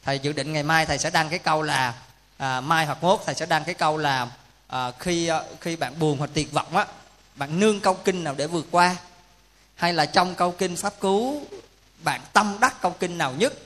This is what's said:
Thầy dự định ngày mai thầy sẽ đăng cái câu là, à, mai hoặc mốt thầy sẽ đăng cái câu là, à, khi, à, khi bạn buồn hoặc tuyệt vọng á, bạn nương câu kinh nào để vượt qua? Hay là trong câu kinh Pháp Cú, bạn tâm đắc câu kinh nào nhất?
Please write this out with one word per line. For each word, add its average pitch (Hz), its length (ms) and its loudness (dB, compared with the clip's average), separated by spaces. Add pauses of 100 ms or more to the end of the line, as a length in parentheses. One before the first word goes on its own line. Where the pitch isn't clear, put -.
Thầy 139 160 -2
dự 143 120 -2
định 151 220 -4
ngày 151 100 -2
mai 160 220 4
thầy 147 120 -2
sẽ 156 120 -2
đăng 160 200 2
cái 180 100 -4
câu 156 220 2
là, 135 320 0 (440)
à, 131 240 -2
mai 160 240 2
hoặc 147 180 -4
mốt 196 220 4
thầy 143 100 -4
sẽ 160 100 -4
đăng 160 180 2
cái 165 100 -6
câu 156 240 0
là, 131 320 0 (380)
à, 127 320 -4
khi, 170 280 -2
à, 160 160 -2 (180)
khi 165 140 -6
bạn 143 240 -6
buồn 151 180 2
hoặc 143 160 -4
tuyệt 151 180 -2
vọng 156 260 0
á, 202 80 2 (500)
bạn 143 240 -4
nương 208 200 4
câu 196 140 2
kinh 185 300 0
nào 143 140 -4
để 143 100 -2
vượt 160 240 -2
qua? 180 240 4 (840)
Hay 175 120 2
là 156 120 4
trong 180 300 2
câu 175 160 2
kinh 180 240 -2
Pháp 202 240 -6
Cú, 233 440 0 (600)
bạn 135 180 -2 (120)
tâm 202 260 4
đắc 254 220 0
câu 175 180 -2
kinh 175 180 -4
nào 143 200 0
nhất? 240 160 2 (120)